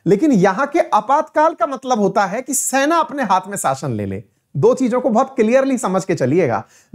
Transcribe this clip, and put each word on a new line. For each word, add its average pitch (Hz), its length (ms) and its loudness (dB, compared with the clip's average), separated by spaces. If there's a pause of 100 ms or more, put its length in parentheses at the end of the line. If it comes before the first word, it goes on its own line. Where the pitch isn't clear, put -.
लेकिन 202 260 2
यहां 202 360 2
के 320 120 0
आपातकाल 311 760 0
का 330 140 -2
मतलब 254 320 -4
होता 202 260 0
है 196 160 -6
कि 269 120 -8
सेना 277 440 0
अपने 285 260 -2
हाथ 190 240 2
में 202 100 -10
शासन 135 340 -4
ले 104 140 -4
ले। 95 180 -8 (340)
दो 202 160 4
चीजों 254 280 -2
को 262 80 -2
बहुत 254 260 0
क्लियरली 254 420 2
समझ 190 280 -2
के 175 100 -2
चलिएगा। 131 480 0 (320)